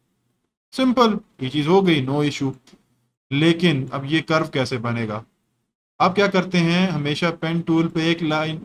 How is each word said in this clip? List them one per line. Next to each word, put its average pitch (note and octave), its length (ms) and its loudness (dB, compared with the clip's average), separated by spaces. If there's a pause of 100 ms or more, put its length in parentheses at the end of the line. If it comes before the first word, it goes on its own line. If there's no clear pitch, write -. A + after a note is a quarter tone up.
(720)
Simple, B3 460 2 (220)
ये C3 80 -4
चीज़ D3 180 -2
हो F#3+ 140 6
गई, D#3+ 240 2
no C#3+ 200 0
issue। C#3 280 -4 (760)
लेकिन D#3 580 2
अब C#3 160 -8
ये D#3 180 0
कर्व D#3+ 260 0
कैसे C3 300 -2
बनेगा? A2+ 440 -6 (760)
आप F3+ 160 2
क्या G3+ 140 4
करते F3+ 300 0
हैं, E3+ 300 2
हमेशा D3+ 420 -2
pen E3 300 -4
tool E3 260 0
पे E3 240 -2
एक E3 120 -4
line, D#3 420 -2